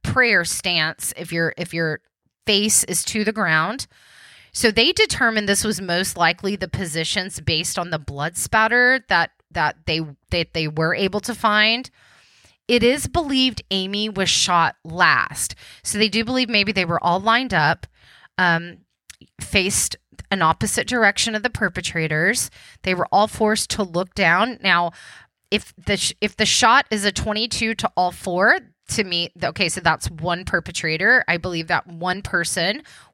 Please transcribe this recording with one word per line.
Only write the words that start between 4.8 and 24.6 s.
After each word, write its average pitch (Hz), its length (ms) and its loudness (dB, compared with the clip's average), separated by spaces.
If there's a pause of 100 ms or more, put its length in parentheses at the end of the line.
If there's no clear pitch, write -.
determined 226 560 2
this 196 160 2
was 208 160 -2
most 180 360 -2
likely 175 400 2
the 185 120 -6
positions 180 720 -4
based 160 380 -2
on 175 120 -4
the 160 80 -2
blood 147 380 -8
spatter 240 720 2
that, 170 220 2 (220)
that 156 240 -2 (100)
they, 160 140 0 (300)
that 170 240 -4
they 160 140 -2
were 160 260 0
able 196 260 -2
to 233 140 -6
find. 220 560 2 (760)
It 233 140 4
is 269 240 2
believed 269 640 0
Amy 196 380 -4
was 190 200 -2
shot 175 560 2
last. 160 680 0 (280)
So - 160 -4
they 214 100 4
do 214 160 0
believe 254 240 0
maybe 208 240 2
they 185 120 0
were 170 180 -2
all 180 160 2
lined 226 360 0
up, 160 320 2 (520)
um, 175 400 0 (640)
faced - 560 0 (340)
an 190 120 -2
opposite 170 440 0
direction 220 480 0
of 214 80 -4
the 240 80 -2
perpetrators. 175 1000 -2 (320)
They 185 120 0
were 180 180 -2
all 202 140 6
forced 220 440 0
to - 120 -2
look 180 320 -4
down. 196 480 2